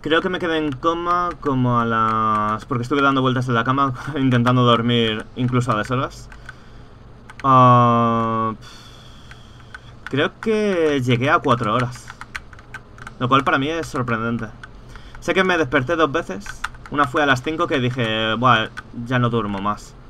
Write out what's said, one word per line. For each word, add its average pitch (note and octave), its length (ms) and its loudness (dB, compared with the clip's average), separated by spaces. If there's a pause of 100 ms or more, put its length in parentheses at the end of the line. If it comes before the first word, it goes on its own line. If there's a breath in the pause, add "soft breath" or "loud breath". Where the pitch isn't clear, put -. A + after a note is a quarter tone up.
creo D#3+ 200 2
que F#3+ 80 -4
me F#3 80 -4
quedé E3 220 -2
en D3+ 120 -2
coma E3+ 680 0
como B2+ 400 0
a A#2 60 0
las, A2 800 0
porque A#2+ 180 -4
estuve C#3+ 180 0
dando C3+ 220 2
vueltas B2+ 240 0
en B2+ 80 0
la A#2 80 2
cama, C3 320 0 (100)
<laughs> C#3+ 100 -8
intentando B2+ 480 4
dormir A2+ 640 2 (100)
incluso B2 360 0
a A2 40 2
deshoras. B2+ 540 -4 (1120 loud breath)
Ah, A#2 1080 4 (1500 loud breath)
creo D3+ 360 -4
que F#3 640 0
llegué B2 280 2
a E3+ 80 4
cuatro A#2 340 0
horas, B2+ 320 -4 (1120)
lo B2+ 100 -4
cual C3+ 160 4
para E3 140 2
mí C3+ 120 -2
es D#3+ 180 -6
sorprendente. A#2 640 -4 (680 loud breath)
Sé - 140 -2
que F#3 100 2
me F#3 140 2
desperté C#3+ 380 0
dos D#3+ 160 2
veces. F#3 340 -6 (460)
Una C#3+ 160 2
fue D3+ 160 0
a - 20 4
las C3 160 2
cinco D#3+ 240 -2
que E3 140 0
dije, A2+ 560 0
"Buah, A#2 340 4 (380)
ya B2+ 100 0
no A#2+ 140 2
duermo G#2 320 -2
más". G#2 320 -4 (140)